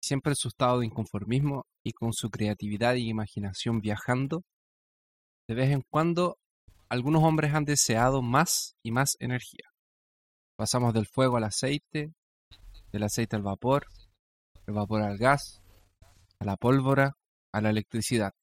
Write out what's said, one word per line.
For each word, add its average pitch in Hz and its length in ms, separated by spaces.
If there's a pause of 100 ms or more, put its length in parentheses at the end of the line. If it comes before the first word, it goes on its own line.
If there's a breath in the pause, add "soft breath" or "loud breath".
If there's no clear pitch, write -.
Siempre 143 280
en 139 40
su - 120
estado 123 320
de 120 60
inconformismo 117 800 (180)
y 120 100
con 117 200
su 113 160
creatividad 104 680
y 120 140
imaginación 107 720
viajando, 127 640 (1040)
de 113 80
vez 131 160
en 135 180
cuando, 170 480 (520)
algunos 139 340
hombres 156 300
han 151 120
deseado 131 560
más 127 640
y 117 80
más 131 280
energía. - 520 (880)
Pasamos 120 360
del 110 140
fuego 131 300
al 113 60
aceite, 143 680 (800)
del 104 120
aceite 110 320
al 107 80
vapor, 117 440 (800)
del 104 100
vapor 104 260
al 101 160
gas, 135 440 (800)
a 101 60
la 98 120
pólvora, 135 560 (400)
a 107 80
la 107 80
electricidad. 107 720